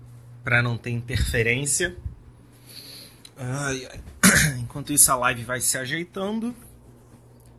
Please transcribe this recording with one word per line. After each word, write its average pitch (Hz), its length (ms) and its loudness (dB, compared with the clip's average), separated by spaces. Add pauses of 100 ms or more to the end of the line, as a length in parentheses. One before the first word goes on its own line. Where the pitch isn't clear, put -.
(420)
pra 120 200 4
não 120 160 0
ter 123 120 -6
interferência. 123 1040 0 (1400)
Ai, 131 500 -4
ai. - 140 -14 (320)
<clears throat> 135 280 4
Enquanto 135 320 -6
isso, 147 200 6
a 131 40 4
live 123 280 2
vai 127 160 -4
se - 180 0
ajeitando. 190 760 -4 (1040)